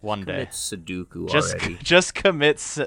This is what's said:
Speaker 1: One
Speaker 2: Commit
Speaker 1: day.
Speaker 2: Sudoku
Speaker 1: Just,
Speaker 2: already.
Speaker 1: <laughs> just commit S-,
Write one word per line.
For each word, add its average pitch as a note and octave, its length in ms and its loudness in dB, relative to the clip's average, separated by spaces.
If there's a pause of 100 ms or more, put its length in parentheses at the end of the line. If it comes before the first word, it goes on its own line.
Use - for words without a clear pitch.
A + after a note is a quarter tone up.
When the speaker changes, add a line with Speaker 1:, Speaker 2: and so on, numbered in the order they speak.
Speaker 1:
One G#2 240 -4
Speaker 2:
Commit F#2 240 -4
Speaker 1:
day. - 20 -16
Speaker 2:
Sudoku F2 760 -8
Speaker 1:
Just, C#3 260 2
Speaker 2:
already. - 200 -4
Speaker 1:
<laughs> - 80 -14
just F3 320 4
commit D3+ 420 4
S-, - 300 -8